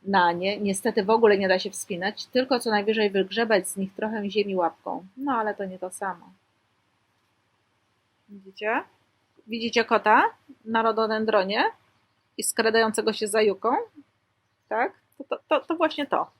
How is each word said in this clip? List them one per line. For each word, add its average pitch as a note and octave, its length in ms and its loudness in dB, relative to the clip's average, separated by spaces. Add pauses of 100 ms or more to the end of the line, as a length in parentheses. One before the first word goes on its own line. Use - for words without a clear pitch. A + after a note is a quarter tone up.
Na F#3+ 300 4
nie F#3+ 280 -2
niestety G#3 440 0
w G3 60 -2
ogóle A3 280 6
nie G3 100 0
da F#3 100 4
się F#3+ 120 -6
wspinać, F#3+ 560 -8
tylko B3+ 340 -2
co A#3 100 -4
najwyżej G#3 400 0
wygrzebać G3 580 0
z - 80 -10
nich G3 180 -6
trochę G#3+ 360 -6
ziemi G3+ 260 -2
łapką. F3 500 -4 (100)
No C#4 160 -4
ale G#3+ 220 -2
to G3+ 100 -8
nie F#3 140 -12
to F#3 120 -10
samo. F#3 420 -10 (2000)
Widzicie? G#3 540 -6 (640)
Widzicie A3+ 380 0
kota G#3+ 380 4 (420)
na A3+ 180 0
rododendronie A3 840 0 (720)
i - 60 -8
skradającego A3 680 2
się G#3+ 160 -6
za G#3+ 140 2
juką? G3+ 260 0 (1000)
Tak? A#3+ 240 -2 (260)
To, C#4+ 60 -12
to, - 140 -8 (100)
to, D4 120 2
to - 160 -4
właśnie D#4 300 -2
to. - 340 -2